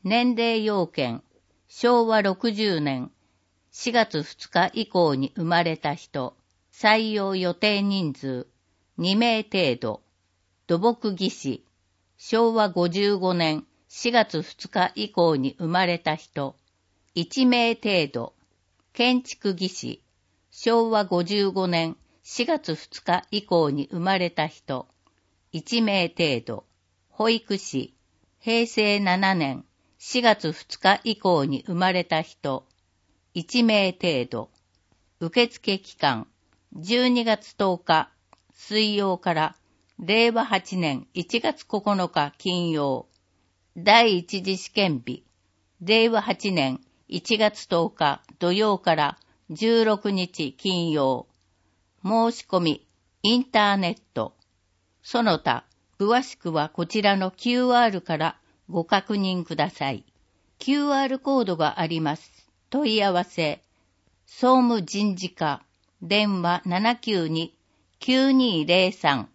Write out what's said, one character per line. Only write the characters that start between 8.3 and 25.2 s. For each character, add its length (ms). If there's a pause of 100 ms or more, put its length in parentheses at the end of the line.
二 200
名 260
程 340
度。 260 (640)
土 120
木 360
技 140
師、 360 (520)
昭 380
和 140
五 200
十 280
五 180
年 320 (220)
四 240
月 280
二 280
日 260
以 160
降 260
に 220
生 100
ま 160
れ 140
た 160
人、 420 (560)
一 320
名 300
程 340
度。 260 (580)
建 300
築 340
技 120
師、 320 (520)
昭 380
和 140
五 200
十 240
五 180
年 300 (260)
四 220
月 320
二 260
日 300
以 100
降 280
に 200
生 80
ま 200
れ 120
た 160
人、 400 (640)